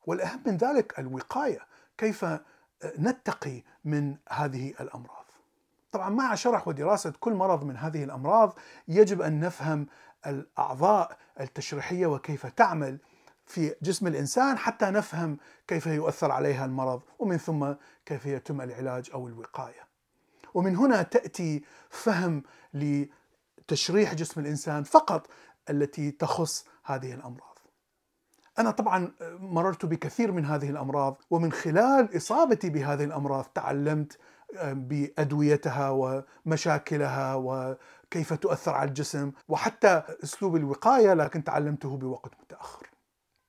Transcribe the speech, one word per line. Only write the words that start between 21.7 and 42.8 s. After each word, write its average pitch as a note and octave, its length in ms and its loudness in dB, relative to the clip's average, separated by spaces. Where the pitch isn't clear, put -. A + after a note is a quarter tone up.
فهم F3 520 0
لتشريح D3 1400 -2
جسم D#3+ 260 -6
الإنسان D3 420 -4
فقط G3 440 4
التي C#3+ 400 0
تخص - 560 -2
هذه C3 300 -6
الأمراض. B2 440 -18
أنا A3+ 120 4
طبعًا F#3 420 0
مررت F#3 480 -2
بكثير E3 460 -2
من E3+ 120 0
هذه C#3+ 260 -2
الأمراض، C#3 600 -2
ومن E3 220 2
خلال G#3+ 640 4
إصابتي A3+ 540 2
بهذه D3 340 0
الأمراض C#3+ 400 -2
تعلمت، D3 760 -2
آه، D#3 160 -6
بأدويتها C#3+ 1160 0
ومشاكلها C3+ 1400 -2
وكيف C3 1000 -6
تؤثر D#3 420 0
على C#3 140 0
الجسم، C#3+ 440 -4
وحتى F3 540 4
أسلوب E3 320 -2
الوقاية، F#3+ 580 6
لكن D#3 300 0
تعلمته D3 520 -2
بوقت C3 440 -8
متأخر. - 500 -18